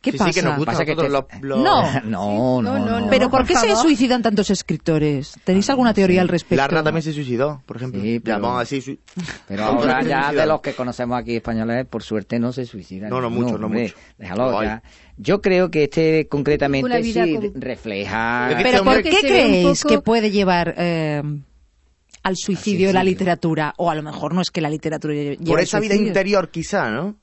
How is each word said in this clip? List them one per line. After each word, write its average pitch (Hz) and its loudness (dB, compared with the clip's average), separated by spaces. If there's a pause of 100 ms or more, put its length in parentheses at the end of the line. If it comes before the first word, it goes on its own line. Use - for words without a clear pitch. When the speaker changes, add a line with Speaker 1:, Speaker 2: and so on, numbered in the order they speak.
Speaker 1:
¿Qué 285 0
Speaker 2:
Sí, 139 -4
Speaker 1:
pasa? 180 2
Speaker 2:
sí, 185 2
que 165 0
nos 143 0
gusta 147 -2
Speaker 3:
Pasa 160 0
Speaker 2:
a - 0
nosotros 143 0
Speaker 3:
que 101 -16
Speaker 2:
los, 135 -4
los 247 2
Speaker 1:
No. 349 4
Speaker 3:
<laughs> 139 -2
No, 110 0
no, - -
Speaker 4:
No, 107 0
no, - -2
Speaker 3:
no. - 0
Speaker 4:
no. - -2
Speaker 1:
¿Pero 254 4
por 262 4
Speaker 4:
por 254 2
Speaker 1:
qué 339 2
se 240 2
Speaker 4:
favor. 220 4
Speaker 1:
suicidan 247 4
tantos 208 2
escritores? 151 0 (100)
¿Tenéis 190 2
Speaker 3:
Ah, 269 2
Speaker 1:
alguna 247 4
Speaker 3:
no 208 2
Speaker 1:
teoría 185 4
Speaker 3:
sé. 185 4
Speaker 1:
al 180 2
respecto? 175 0
Speaker 2:
Larra 139 2
también 156 0
se 156 -4
suicidó, 139 -2
por - -12
ejemplo. 123 -6
Speaker 3:
Sí, 117 -2
pero, 110 -2
Speaker 2:
Vamos 120 -2
así, 135 -4
sui-, 131 -12 (480)
Speaker 3:
pero 98 -6
Speaker 2:
vamos 113 2
a - -
Speaker 3:
ahora 131 0
ya 135 0
Speaker 2:
suicidar. 147 -2
Speaker 3:
de 151 2
los 156 0
que 139 -6
conocemos 123 -4
aquí 117 -4
españoles, 117 -4
por 110 -8
suerte, 110 -4
no 120 -2
se 123 -6
suicidan. 98 -12
Speaker 2:
No, 127 -2
no, 120 -2
mucho, 120 -2
no 107 -4
Speaker 3:
hombre, 107 -2
Speaker 2:
mucho. 107 -6 (240)
Speaker 3:
déjalo 104 -2
Speaker 2:
No 101 0
hay. 107 -2
Speaker 3:
ya. 110 -8 (340)
Yo 185 0
creo 180 2
que 156 2
este 156 2
concretamente 143 0
Speaker 4:
Una 240 0
vida 226 0
Speaker 3:
sí 165 0
Speaker 4:
con 170 -4
Speaker 3:
refleja 113 -4
Speaker 2:
Es 123 0
que - 0
Speaker 1:
¿Pero 247 2
Speaker 2:
este - 2
Speaker 1:
por 262 6
Speaker 2:
hombre 196 0
Speaker 1:
qué 320 0
Speaker 4:
Que 330 4 (120)
se 269 2
ve - 6
un - 4
Speaker 1:
creéis - 4
Speaker 4:
poco 294 2
Speaker 1:
que 285 0
puede 220 2
llevar, 180 2
eh, 160 -2 (1000)
al 185 -2
suicidio 190 0
Speaker 3:
Al 190 2
Speaker 1:
la 185 4
Speaker 3:
suicidio. 185 0
Speaker 1:
literatura? 160 0
O 170 0
a 156 0
lo 151 -6
mejor 151 -6
no 185 2
es 170 -4
que 175 -4
la 151 0
literatura 151 -4
lle-, 143 -4
lleve 165 -10
Speaker 2:
Por 151 2
Speaker 1:
al 175 2
Speaker 2:
esa 208 -2
vida 214 -2
Speaker 1:
suicidio. 214 2
Speaker 2:
interior, 190 0
quizá, 165 -4
¿no? 180 -4